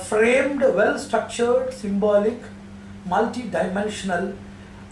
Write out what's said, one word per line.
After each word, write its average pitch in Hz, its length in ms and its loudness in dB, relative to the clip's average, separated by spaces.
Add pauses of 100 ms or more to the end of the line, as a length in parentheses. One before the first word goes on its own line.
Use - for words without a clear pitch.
framed, 262 540 4
well-structured, 233 1120 2
symbolic, 208 640 2 (680)
multi-dimensional, 196 1300 -2 (600)